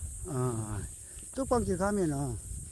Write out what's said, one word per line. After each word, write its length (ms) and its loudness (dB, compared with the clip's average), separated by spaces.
어, 520 0
뚝방길 420 4
가면은, 640 2